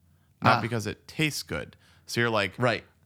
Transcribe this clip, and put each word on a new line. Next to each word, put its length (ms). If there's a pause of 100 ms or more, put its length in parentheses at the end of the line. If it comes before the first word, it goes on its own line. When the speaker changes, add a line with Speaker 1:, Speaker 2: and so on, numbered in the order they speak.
(420)
Speaker 1:
not 160
Speaker 2:
Ah. 20
Speaker 1:
because 260
it 220
tastes 340
good. 340 (300)
So 140
you're 100
like, 280
Speaker 2:
Right. 260 (220)